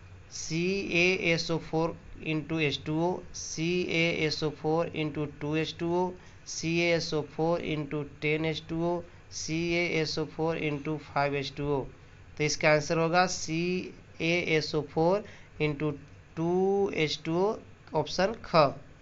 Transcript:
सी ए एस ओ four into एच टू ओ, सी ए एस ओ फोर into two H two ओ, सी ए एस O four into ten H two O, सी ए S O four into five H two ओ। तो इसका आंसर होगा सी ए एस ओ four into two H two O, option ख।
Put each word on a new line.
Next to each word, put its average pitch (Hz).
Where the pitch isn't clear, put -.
सी 165
ए 175
एस 165
ओ 165
four 165
into 156
एच 143
टू 156
ओ, 175
सी -
ए 165
एस 151
ओ 156
फोर 160
into 151
two 147
H 156
two 170
ओ, 180
सी 165
ए 170
एस 165
O 151
four 160
into 151
ten 151
H 156
two 165
O, 170
सी -
ए 170
S 151
O 156
four 160
into 151
five 143
H 139
two 143
ओ। 139
तो 151
इसका 151
आंसर 151
होगा 165
सी 180
ए 165
एस 156
ओ 151
four 170
into 151
two 190
H 147
two 160
O, 208
option 180
ख। -